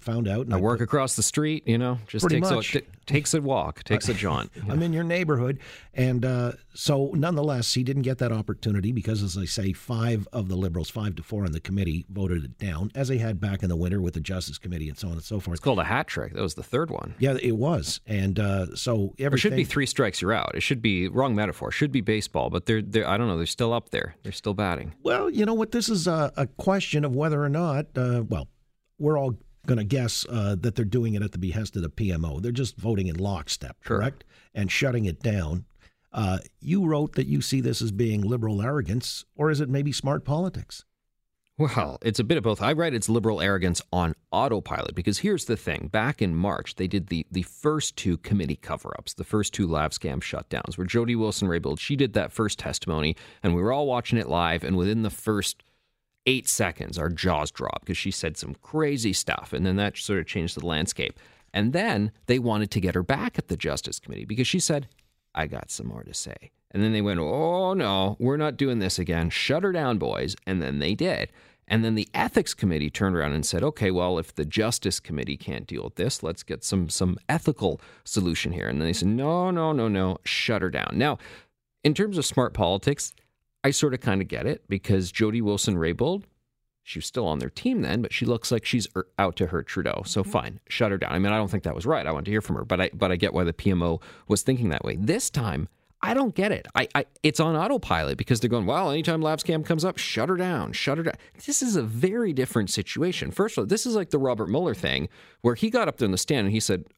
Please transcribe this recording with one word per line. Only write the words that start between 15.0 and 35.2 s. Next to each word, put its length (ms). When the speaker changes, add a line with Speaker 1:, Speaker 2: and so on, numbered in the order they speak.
Speaker 1:
on 60
and 80
so 180
forth. 160
Speaker 2:
It's 80
called 140
a 60
hat 220
trick. 260
That 100
was 120
the 80
third 280
one. 280
Speaker 1:
Yeah, 240
it 160
was, 480
and, 340
uh, 340
so 440
Speaker 2:
It 60
should 120
be 20
Speaker 1:
everything 140
Speaker 2:
three 200
strikes, 360
you're 100
out. 220
It 80
should 180
be, 260
wrong 280
metaphor, 360
should 220
be 80
baseball, 480
but 160
they're, 160
they're, 260
I 120
don't 80
know, 100
they're 100
still 260
up 180
there. 320
They're 100
still 220
batting. 480
Speaker 1:
Well, 260
you 160
know 100
what? 180
This 160
is 180
a, 300
a 100
question 580
of 100
whether 280
or 60
not, 380
uh, 300
well, 220
we're 200
all 180
gonna 180
guess, 460
uh, 300
that 160
they're 80
doing 300
it 80
at 100
the 60
behest 380
of 60
the 80
P 220
M 120
O. 140
They're 140
just 260
voting 300
in 80
lockstep, 640
Speaker 2:
Sure. 180
Speaker 1:
correct? 260
And 160
shutting 360
it 140